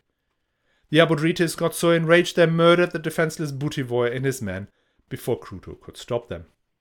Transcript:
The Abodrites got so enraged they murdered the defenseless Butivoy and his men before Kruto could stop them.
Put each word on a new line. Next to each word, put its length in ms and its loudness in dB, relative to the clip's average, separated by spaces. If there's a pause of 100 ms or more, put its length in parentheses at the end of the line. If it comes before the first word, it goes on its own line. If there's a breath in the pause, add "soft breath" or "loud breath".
(880)
The 120 4
Abodrites 540 2
got 200 -4
so 160 0
enraged 440 4
they 120 6
murdered 460 4
the 60 -6
defenseless 540 -4
Butivoy 640 -2
and 80 -4
his 160 -2
men 280 -8 (420)
before 280 -4
Kruto 440 -16
could 160 -20
stop 300 -8
them. 180 -12 (340)